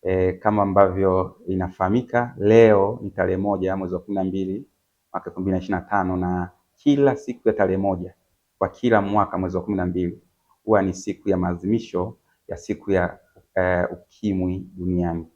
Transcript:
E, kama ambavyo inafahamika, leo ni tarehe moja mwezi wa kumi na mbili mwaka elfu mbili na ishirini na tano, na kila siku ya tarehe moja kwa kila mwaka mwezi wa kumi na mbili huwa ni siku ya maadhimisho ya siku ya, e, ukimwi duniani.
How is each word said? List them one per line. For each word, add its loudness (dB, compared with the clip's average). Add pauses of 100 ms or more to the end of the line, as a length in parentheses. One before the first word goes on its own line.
E, 0
kama 0
ambavyo 2 (120)
inafahamika, -2
leo 6
ni -8
tarehe -2
moja -2
mwezi -6
wa -6
kumi -8
na -2
mbili -6 (460)
mwaka -8
elfu -16
mbili -2
na 0
ishirini -4
na -20
tano, 0
na -4 (260)
kila 4
siku -6
ya 2
tarehe 2
moja -4 (440)
kwa 0
kila 2
mwaka 0
mwezi -2
wa -4
kumi -4
na -2
mbili -4 (440)
huwa 4
ni -2
siku -8
ya 2
maadhimisho -2 (300)
ya -10
siku -8
ya, 0 (360)
e, 0
ukimwi -4 (180)
duniani. -4